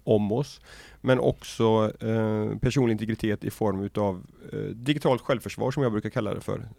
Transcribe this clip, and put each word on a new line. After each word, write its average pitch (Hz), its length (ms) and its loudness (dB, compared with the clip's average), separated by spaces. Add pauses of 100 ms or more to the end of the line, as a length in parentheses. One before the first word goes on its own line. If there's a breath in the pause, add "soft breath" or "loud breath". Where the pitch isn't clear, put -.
om 107 280 2
oss. 135 280 -4 (400 loud breath)
Men 127 200 4
också, 110 800 2
eh, 110 600 0
personlig 123 320 2
integritet 107 520 -2
i 101 60 -4
form 98 300 0
utav, 101 460 -2 (260)
eh, 104 60 -6
digitalt 120 640 0
självförsvar, 120 480 -2
som 143 120 -2
jag 120 100 2
brukar 107 180 -2
kalla 104 240 -2
det - 60 -6
för. 113 280 -6 (100)